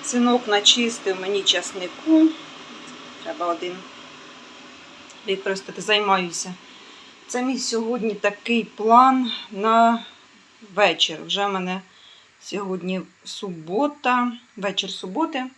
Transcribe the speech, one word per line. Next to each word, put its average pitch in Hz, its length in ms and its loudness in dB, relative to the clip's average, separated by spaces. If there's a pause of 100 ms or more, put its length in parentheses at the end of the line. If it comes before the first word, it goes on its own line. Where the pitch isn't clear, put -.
Синок 240 440 2
начистив 208 720 2
мені 196 220 -2
часнику. 185 840 2 (960)
Треба 165 240 -6
один 175 280 -4 (1500)
використати, 190 540 -4
займаюся. 190 720 0 (760)
Це 247 140 -2
мій 254 180 0
сьогодні 226 540 -2
такий 208 500 0
план 247 680 4 (200)
на 226 540 4 (680)
вечір. 170 520 2
Вже 185 200 -2
в 202 40 0
мене 185 320 -2 (600)
сьогодні 185 600 -4 (220)
субота, 240 1080 -2 (260)
вечір 190 320 -4
суботи. 254 540 -4 (140)